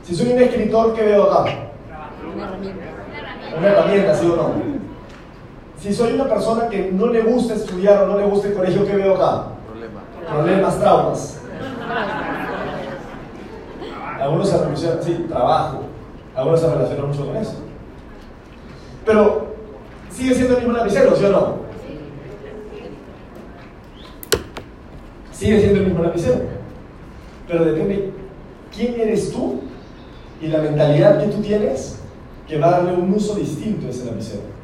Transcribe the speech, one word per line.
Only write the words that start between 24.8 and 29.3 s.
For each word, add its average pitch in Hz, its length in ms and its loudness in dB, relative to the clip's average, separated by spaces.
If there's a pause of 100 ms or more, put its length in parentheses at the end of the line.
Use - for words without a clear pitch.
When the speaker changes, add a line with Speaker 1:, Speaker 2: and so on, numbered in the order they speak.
Speaker 1:
Sigue 208 280 4
siendo 196 200 4
el 185 80 2
mismo 165 160 0
lapicero. - 360 0 (1080)
Pero 165 180 2
depende 196 460 0 (600)
quién 240 260 -2
eres 214 320 0